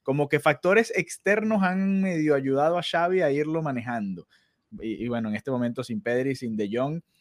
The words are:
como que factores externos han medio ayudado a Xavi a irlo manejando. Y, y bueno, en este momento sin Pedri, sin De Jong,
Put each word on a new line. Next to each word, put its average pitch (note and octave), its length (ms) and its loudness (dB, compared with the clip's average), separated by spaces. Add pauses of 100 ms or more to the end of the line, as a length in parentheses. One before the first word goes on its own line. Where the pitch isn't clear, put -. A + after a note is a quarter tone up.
como C#3+ 280 0
que D3 100 2
factores F#3 560 4
externos G#3 680 0
han F#3+ 380 2
medio D#3+ 340 2
ayudado C#3 440 2
a E3 40 -2
Xavi F3+ 380 2
a D#3 100 2
irlo D3+ 300 0
manejando. A#2 680 -4 (560)
Y, G#2+ 200 -6
y A#2+ 60 -4
bueno, A#2 220 -2
en G#2+ 40 -4
este G#2 160 -6
momento B2 320 -2
sin A2+ 200 -6
Pedri, B2+ 340 0
sin A#2 180 -6
De G#2 160 -2
Jong, C#3 300 -2 (200)